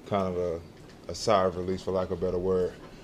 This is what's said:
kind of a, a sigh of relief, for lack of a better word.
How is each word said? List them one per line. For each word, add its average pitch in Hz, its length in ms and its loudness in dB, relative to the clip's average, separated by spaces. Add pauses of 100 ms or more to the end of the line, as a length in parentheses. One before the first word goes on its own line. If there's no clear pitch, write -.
kind 95 280 0
of - 20 -4
a, 85 720 -6
a - 20 -6
sigh 98 300 4
of 90 140 2
relief, 90 240 -2
for 95 100 -4
lack 92 180 0
of 90 140 -4
a - 20 2
better 90 140 0
word. 92 340 2 (300)